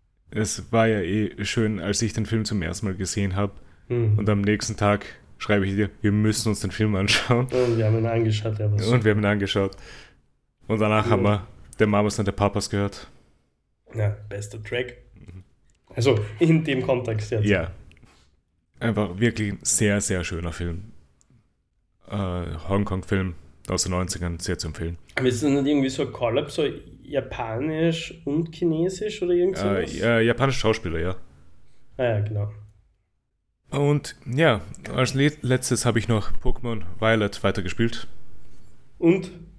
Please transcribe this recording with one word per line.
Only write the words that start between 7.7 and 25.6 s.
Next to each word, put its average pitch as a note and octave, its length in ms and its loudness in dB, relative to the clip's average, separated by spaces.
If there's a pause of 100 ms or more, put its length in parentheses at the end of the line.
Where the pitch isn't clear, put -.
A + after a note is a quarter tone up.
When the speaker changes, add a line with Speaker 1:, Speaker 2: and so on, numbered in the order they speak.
Speaker 2:
wir A2 100 2
haben A2 100 4
ihn A2+ 80 0
angeschaut, A2+ 540 0
ja, G#2+ 120 2
was G2+ 160 2
Speaker 1:
Und A#2 160 4
wir G#2+ 80 6
haben G#2 100 2
ihn G#2 40 0
angeschaut. G2 500 2 (920)
Und G#2+ 120 0
danach G#2+ 260 4
Speaker 2:
Ja. A#2 60 2
Speaker 1:
haben G2 120 4
wir G2+ 240 2 (320)
The A2 80 6
Mamas G#2 320 2
and G2 80 0
the - 40 0
Papas G2+ 380 0
gehört. G2+ 400 -2 (840)
Speaker 2:
Ja, G#2 200 0 (120)
bester G#2 340 -10
Track. B2 360 -6 (180)
Speaker 1:
Mhm. - 280 -20 (520)
Speaker 2:
Also A2+ 240 4 (180)
in D#3+ 260 4
dem C3+ 200 -2
Kontext A2+ 480 -2
jetzt. G#2 140 0
Speaker 1:
Ja. F2+ 260 2 (1080)
Einfach G2+ 400 -2
wirklich G#2+ 340 0
ein F2+ 100 -8
sehr, G2+ 380 2
sehr F#2 220 -2
schöner E2+ 280 -6
Film. F2 400 -6 (1160)
Äh, - 80 -10 (520)
Hongkong-Film F#2+ 680 0 (360)
aus F#2 140 -2
den F2+ 100 -2
neunzigern, F2 460 -4
sehr F2+ 200 -4
zu - 80 -6
empfehlen. E2 300 -6 (180)
Speaker 2:
Aber B2+ 120 0
ist B2 140 0
das D3 80 2
nicht C#3 160 2